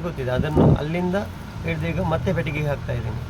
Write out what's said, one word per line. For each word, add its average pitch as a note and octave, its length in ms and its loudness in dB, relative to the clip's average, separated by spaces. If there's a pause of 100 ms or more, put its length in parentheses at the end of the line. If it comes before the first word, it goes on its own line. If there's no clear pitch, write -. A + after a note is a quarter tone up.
ಕೂತಿದೆ. C3+ 340 -4
ಅದನ್ನು D3+ 280 6 (160)
ಅಲ್ಲಿಂದ F3+ 380 0 (440)
ಹಿಡಿದು E3 280 -2
ಈಗ E3+ 100 0 (100)
ಮತ್ತೆ E3+ 260 0
ಪೆಟ್ಟಿಗೆಗೆ D3 340 -2
ಹಾಕ್ತಾ B2+ 260 -4
ಇದ್ದೀನಿ. A#2 320 -4